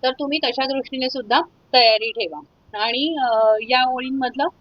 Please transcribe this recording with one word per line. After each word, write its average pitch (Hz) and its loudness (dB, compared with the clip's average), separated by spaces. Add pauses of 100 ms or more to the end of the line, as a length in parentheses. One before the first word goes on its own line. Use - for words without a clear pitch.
तर 262 2
तुम्ही 285 -4
तशा 262 -2
दृष्टीने 262 -4
सुद्धा 247 0 (320)
तयारी 226 4
ठेवा. 175 -6 (380)
आणि, 254 -2
अ, 220 4 (140)
या 254 2
ओळींमधलं 254 -4 (140)